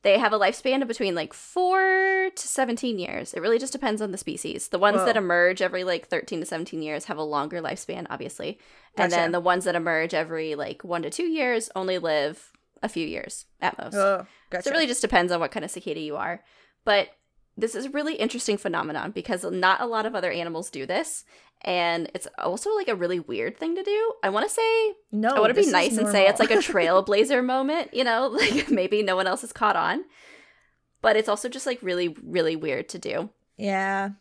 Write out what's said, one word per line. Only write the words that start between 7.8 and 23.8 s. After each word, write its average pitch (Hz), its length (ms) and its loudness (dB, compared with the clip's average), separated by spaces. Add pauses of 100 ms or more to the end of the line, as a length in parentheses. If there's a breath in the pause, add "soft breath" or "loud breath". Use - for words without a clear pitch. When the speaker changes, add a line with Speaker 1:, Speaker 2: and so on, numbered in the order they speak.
Speaker 1:
obviously. - 480 -8 (380 soft breath)
And 175 140 2
Speaker 2:
Gotcha. 170 120 2
Speaker 1:
then 165 100 2
the 175 80 2
ones 180 240 2
that 180 100 0
emerge 160 400 0
every, 160 400 -2
like, 143 300 -8
one 170 180 -4
to 147 80 -6
two 349 160 -4
years 277 480 0
only 185 240 -2
live 156 540 -2 (300)
a 214 60 -4
few 165 180 -4
years - 400 -10 (160)
at 185 160 0
most. - 160 -12
Speaker 2:
Oh, 196 240 2
Speaker 1:
So 185 80 -10 (240 soft breath)
Speaker 2:
gotcha. 180 180 -4
Speaker 1:
it 277 40 -2
really 311 140 2
just 240 140 -2
depends 180 320 2
on 170 80 0
what 160 100 -2
kind 180 140 -8
of 180 60 -10
cicada 160 300 -8
you 151 160 -8
are. 170 280 -6 (400 soft breath)
But 202 240 4 (480)
this 214 180 -4
is 233 120 -6
a 269 40 -8
really 294 260 -4
interesting 220 420 -2
phenomenon 165 520 -6
because 180 340 -6
not 185 360 2
a 240 60 -2
lot 220 200 -2
of 233 80 -6
other 185 160 0
animals 165 400 -6
do 135 160 -8
this. - 380 -2 (420 soft breath)
And 170 480 0
it's - 220 -8
also, 208 380 -2
like, 196 140 -2
a 214 60 0
really 175 260 -2
weird 151 360 -4
thing 330 200 -4
to 381 60 -6